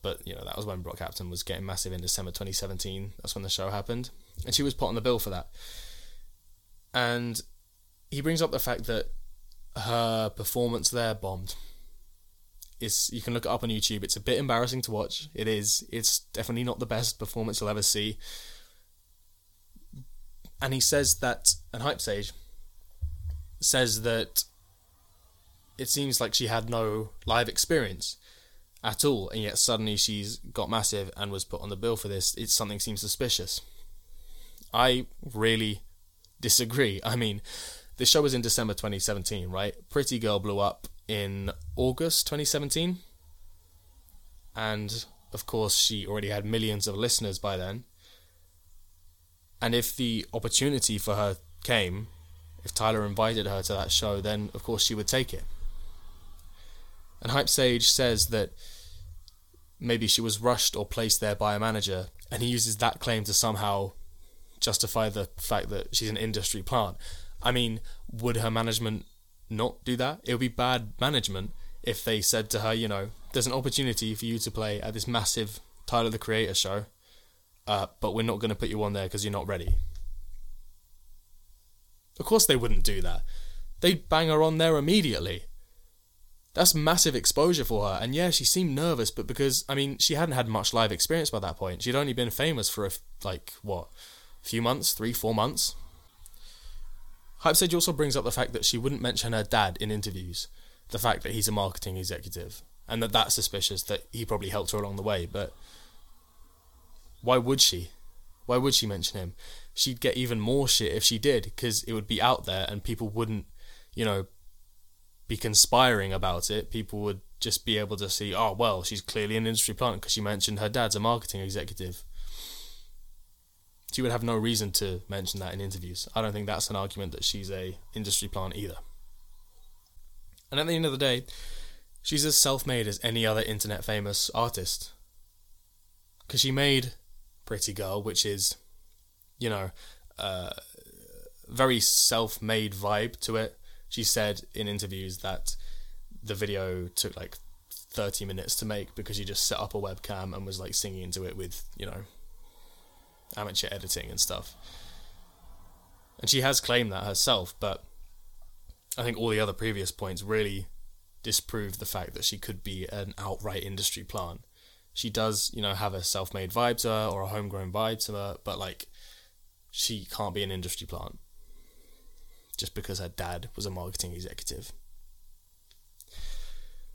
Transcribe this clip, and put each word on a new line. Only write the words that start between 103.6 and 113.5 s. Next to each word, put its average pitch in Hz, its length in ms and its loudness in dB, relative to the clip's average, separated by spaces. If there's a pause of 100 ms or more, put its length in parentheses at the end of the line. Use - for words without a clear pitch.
that - 280 -4
he 113 140 -4
probably 98 240 -2
helped 98 220 0
her 107 60 0
along 101 200 -2
the 98 60 -4
way. 98 220 0
But 101 300 -4 (1700)
why 123 160 6
would 127 240 4
she? 87 300 4 (540)
Why 123 120 4
would 131 180 4
she - 100 4
mention 98 320 -2
him? 87 180 -6 (380)
She'd 127 280 0
get 127 160 2
even 120 240 0
more 131 260 4
shit 101 240 4
if - 140 2
she 117 120 6
did, 123 380 2
'cause 117 280 0
it 113 100 -4
would 107 140 -2
be 110 140 0
out 120 220 4
there 92 240 -2
and 104 160 -4
people 113 240 -2
wouldn't, 107 380 -2 (500)